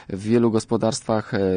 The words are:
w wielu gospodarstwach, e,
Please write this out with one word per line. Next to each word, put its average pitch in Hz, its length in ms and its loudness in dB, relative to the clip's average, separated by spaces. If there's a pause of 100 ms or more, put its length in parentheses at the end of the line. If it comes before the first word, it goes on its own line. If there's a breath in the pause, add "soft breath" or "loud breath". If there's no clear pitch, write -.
w 95 140 -8
wielu 117 280 2
gospodarstwach, 110 800 -2
e, 110 60 0 (180)